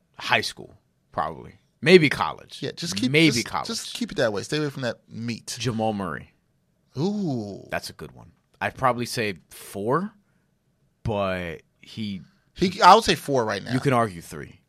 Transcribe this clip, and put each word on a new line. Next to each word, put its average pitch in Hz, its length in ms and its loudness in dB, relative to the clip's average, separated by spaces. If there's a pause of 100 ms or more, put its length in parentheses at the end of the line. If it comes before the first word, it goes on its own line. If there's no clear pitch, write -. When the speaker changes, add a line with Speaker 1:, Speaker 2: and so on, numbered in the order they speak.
(180)
Speaker 1:
high 117 240 0
school, - 340 -12 (360)
probably. 76 420 -8 (280)
Maybe 156 280 8
college. - 520 -6
Speaker 2:
Yeah, - 140 -8
just 170 200 -8
keep, 202 160 -2
Speaker 1:
Maybe 151 200 6
Speaker 2:
just, 117 160 -2
Speaker 1:
college. 76 200 -6
Speaker 2:
just - 260 -8
keep - 180 -8
it - 60 -14
that 117 160 0
way. 98 100 -6
Stay - 140 -4
away 151 120 -2
from 135 140 -10
that 117 140 -4 (120)
meat. 113 500 -10
Speaker 1:
Jamal 110 340 -2
Murray. 90 400 -8 (640)
Speaker 2:
Ooh. 131 760 -4
Speaker 1:
That's 82 180 -6
a - 40 -16
good 73 180 -16
one. 60 200 -20 (300)
I'd 101 140 -4
probably 120 300 0
say 107 300 -4 (140)
four, 131 640 -4 (920)
but 92 580 -2 (200)
he 104 400 -10 (320)
Speaker 2:
He, 196 280 -2
I 190 120 12
would 226 120 8
say 185 100 4
four 131 300 0
right 101 180 -2
now. 104 100 -8
Speaker 1:
You 127 60 0
can 135 140 2
argue 107 280 0
three. - 480 -14